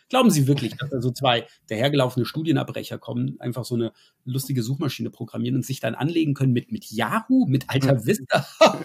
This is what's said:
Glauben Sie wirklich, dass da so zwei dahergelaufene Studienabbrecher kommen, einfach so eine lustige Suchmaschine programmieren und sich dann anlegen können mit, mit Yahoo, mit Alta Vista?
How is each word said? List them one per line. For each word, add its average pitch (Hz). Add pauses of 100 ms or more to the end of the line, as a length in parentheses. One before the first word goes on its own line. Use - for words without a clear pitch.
Glauben 254
Sie 147
wirklich, 139
dass 143
da 131
so 127
zwei 120 (220)
dahergelaufene 127
Studienabbrecher 127
kommen, 123
einfach 123
so 123
eine 113 (320)
lustige 131
Suchmaschine 131
programmieren 120
und 123
sich 131
dann 113
anlegen 156
können 135
mit, 120
mit 104
Yahoo, 131
mit 131
Alta 135
Vista? 156 (380)